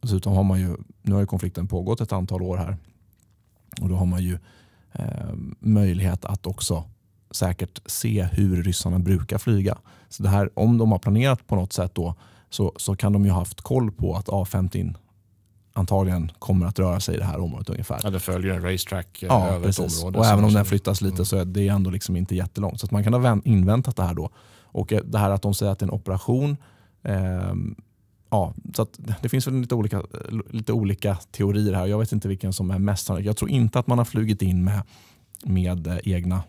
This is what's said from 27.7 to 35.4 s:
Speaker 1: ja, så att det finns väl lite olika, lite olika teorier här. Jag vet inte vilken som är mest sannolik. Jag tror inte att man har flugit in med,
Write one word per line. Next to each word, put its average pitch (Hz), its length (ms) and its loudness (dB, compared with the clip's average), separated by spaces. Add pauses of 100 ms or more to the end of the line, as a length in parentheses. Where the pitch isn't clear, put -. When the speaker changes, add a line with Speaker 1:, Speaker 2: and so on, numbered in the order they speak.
Speaker 1:
ja, 95 240 0 (220)
så 120 60 -2
att - 180 -6 (220)
det 120 80 -4
finns 131 180 -2
väl 131 60 -4
lite 127 220 -2
olika, 104 280 -2 (460)
lite 110 240 -4
olika 101 420 0 (160)
teorier 101 420 2
här. 92 120 0
Jag 104 140 0
vet 110 120 0
inte 104 160 -2
vilken 95 260 -2
som 92 180 -2
är 95 80 -2
mest 101 260 0
sannolik. 98 220 -2
Jag 104 100 0
tror - 140 -4
inte 123 280 2
att 120 80 -2
man 123 100 2
har 120 80 4
flugit 107 360 0
in 92 220 2
med, 101 180 0 (640)